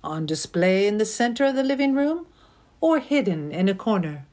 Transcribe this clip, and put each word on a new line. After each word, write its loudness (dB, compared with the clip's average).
On -6
display 0
in 0
the 2
center -2
of 2
the 0
living 0
room 0
or 4
hidden -2
in 2
a 2
corner? -2